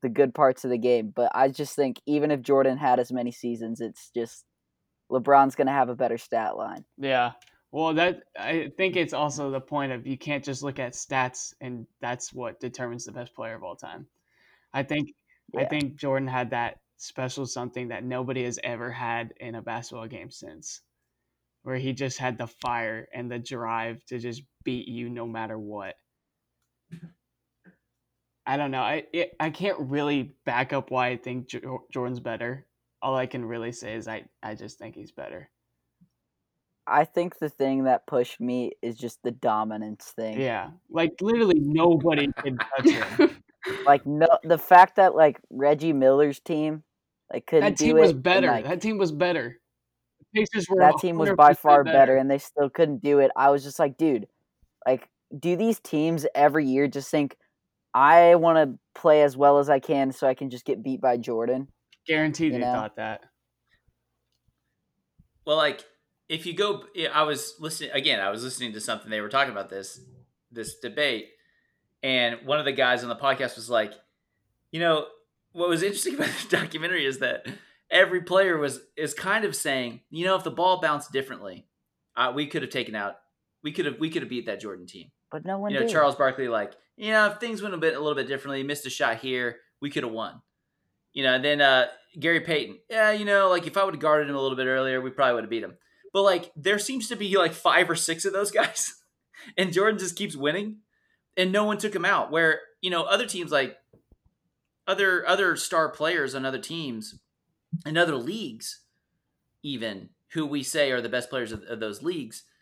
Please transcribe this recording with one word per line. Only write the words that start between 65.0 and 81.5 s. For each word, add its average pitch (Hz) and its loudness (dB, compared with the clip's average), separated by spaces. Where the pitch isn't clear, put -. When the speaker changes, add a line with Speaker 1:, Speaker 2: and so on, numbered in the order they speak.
Speaker 4:
Well, 151 2
like, 147 0
if 165 -8
you 170 -8
go, 202 -2
I 151 4
was 151 -4
listening, 156 -10
again, 139 0
I 98 0
was 110 -6
listening 127 -8
to 107 -12
something, 110 -8
they 107 -4
were 104 -8
talking 135 0
about 101 -10
this, 98 -14
this 113 -12
debate, 120 -4
and 123 0
one 147 0
of 147 -4
the 143 2
guys 123 2
on 120 -8
the 117 -4
podcast 135 -2
was 117 -14
like, 110 2
you 160 -8
know, 165 2
what 175 -2
was 165 0
interesting 202 -4
<laughs> - -
about 294 -4
the - -4
documentary 160 -4
is 135 -2
that 127 -4
every 180 4
player 180 2
was, 135 -4
is 151 -4
kind 190 -2
of - -4
saying, 127 -4
"You 165 -6
know, 190 4
if - -2
the 156 -6
ball 160 2
bounced 151 -2
differently, 101 -8